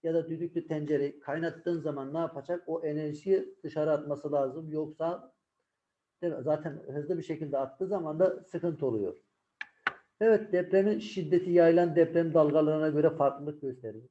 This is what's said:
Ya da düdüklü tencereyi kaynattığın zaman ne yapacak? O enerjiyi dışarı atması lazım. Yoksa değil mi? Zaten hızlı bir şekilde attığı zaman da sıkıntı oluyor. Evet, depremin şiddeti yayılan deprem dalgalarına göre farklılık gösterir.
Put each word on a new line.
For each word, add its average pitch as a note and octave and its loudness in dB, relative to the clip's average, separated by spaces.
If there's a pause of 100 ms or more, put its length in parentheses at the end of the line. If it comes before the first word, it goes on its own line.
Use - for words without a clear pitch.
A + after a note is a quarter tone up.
Ya E3 -2
da E3 0
düdüklü E3 -6
tencereyi D3 -2
kaynattığın E3 -4
zaman C#3+ -6
ne D#3+ -4
yapacak? E3 -4
O D#3+ -4
enerjiyi D3+ -2
dışarı D#3 -2
atması D3 -4
lazım. C#3+ -2
Yoksa D#3 -6 (880)
değil E3+ -2
mi? B2+ -8
Zaten D3+ -2 (160)
hızlı D3 -6
bir D#3+ -6
şekilde D3+ -6
attığı C3+ -4
zaman D#3+ -4
da F3+ 2
sıkıntı E3 -4
oluyor. G#2+ -2 (1040)
Evet, G#3+ 4
depremin F#3+ 2
şiddeti F3 0
yayılan E3+ 6
deprem E3 4
dalgalarına D#3 4
göre D3+ 4
farklılık C#3+ -2
gösterir. B2 -10